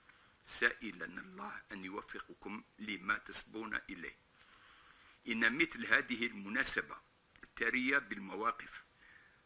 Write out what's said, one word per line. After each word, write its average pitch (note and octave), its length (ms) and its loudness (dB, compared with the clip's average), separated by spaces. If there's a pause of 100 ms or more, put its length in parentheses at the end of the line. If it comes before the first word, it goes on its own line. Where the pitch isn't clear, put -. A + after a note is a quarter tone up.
(440)
سائلا A2+ 600 0
الله F#2+ 580 -10 (100)
أن F#2+ 120 -8
يوفقكم G2 800 -8 (140)
لما G#2 400 -2
تصبون G#2+ 560 -4 (160)
إليه. E2 260 -8 (1120)
إن A#2 300 4
مثل B2 280 2
هذه A#2+ 400 4
المناسبة G#2+ 680 0 (480)
الثرية B2+ 540 2
بالمواقف G2+ 840 -4 (600)